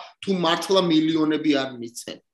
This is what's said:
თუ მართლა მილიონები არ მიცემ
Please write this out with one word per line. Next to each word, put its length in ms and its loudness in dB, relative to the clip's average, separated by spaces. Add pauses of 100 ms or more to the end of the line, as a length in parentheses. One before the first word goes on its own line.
(160)
თუ 180 -6
მართლა 480 2
მილიონები 720 2
არ 200 -2
მიცემ 460 -14 (140)